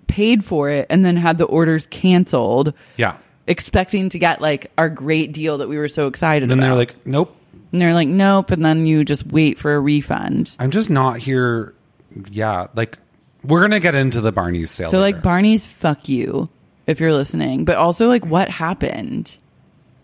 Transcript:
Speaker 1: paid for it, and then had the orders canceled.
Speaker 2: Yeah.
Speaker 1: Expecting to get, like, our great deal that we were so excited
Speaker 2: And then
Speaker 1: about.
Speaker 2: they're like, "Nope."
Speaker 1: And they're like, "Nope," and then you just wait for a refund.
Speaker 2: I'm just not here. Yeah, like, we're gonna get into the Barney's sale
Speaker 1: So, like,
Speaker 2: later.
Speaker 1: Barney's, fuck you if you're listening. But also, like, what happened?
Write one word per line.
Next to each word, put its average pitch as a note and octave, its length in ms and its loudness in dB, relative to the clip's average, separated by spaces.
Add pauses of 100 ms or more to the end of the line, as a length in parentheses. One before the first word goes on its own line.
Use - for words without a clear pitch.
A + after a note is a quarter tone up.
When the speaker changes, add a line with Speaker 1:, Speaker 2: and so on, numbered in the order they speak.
Speaker 1:
paid G#3+ 380 2
for C#3+ 240 -2
it, C#3+ 200 -2
and F#3 160 4
then F3 120 4
had E3 200 2
the E3 80 2
orders D#3+ 420 2
canceled. D3 840 2 (240)
Speaker 2:
Yeah. A2 160 0 (340)
Speaker 1:
Expecting F#3 640 0
to F3 100 -8
get, E3+ 220 0
like, D3+ 360 -2
our D#3+ 120 2
great D3+ 440 -2
deal D3+ 240 -4
that C3 100 -6
we D3+ 100 -6
were D3+ 100 -4
so C#3+ 200 -2
excited D3+ 360 0
Speaker 2:
And B2 80 0
then C3 80 4
Speaker 1:
about. C3 80 4
Speaker 2:
they're B2+ 80 2
like, A#2+ 200 0 (100)
"Nope." C#3+ 300 -2 (360)
Speaker 1:
And F3 100 0
they're E3+ 120 4
like, E3 140 2
"Nope," G3 440 2
and E3 120 0
then D#3+ 220 2
you D#3 180 4
just C#3+ 240 -4
wait D#3 320 2
for D3 160 -2
a C#3+ 40 0
refund. D3 800 -2
Speaker 2:
I'm C3 120 -2
just G#3+ 180 -2
not C3 300 0
here. B2 540 -2 (580)
Yeah, G#2 440 -4
like, A2+ 220 -4 (460)
we're D#3+ 180 2
gonna G#3+ 180 2
get E3+ 160 0
into B2+ 260 0
the A2 100 0
Barney's F2 400 -4
sale E2+ 180 -8
Speaker 1:
So, F#2 100 2
like, G2+ 160 0
Speaker 2:
later. E3 80 -6
Speaker 1:
Barney's, G3 420 2
fuck - 440 -4
you C3+ 380 -4 (400)
if D#3+ 120 -2
you're D#3+ 140 2
listening. C#3+ 520 -2
But E3 120 0
also, F3 300 2
like, A#3+ 180 2
what E3 240 0
happened? - 880 -8 (680)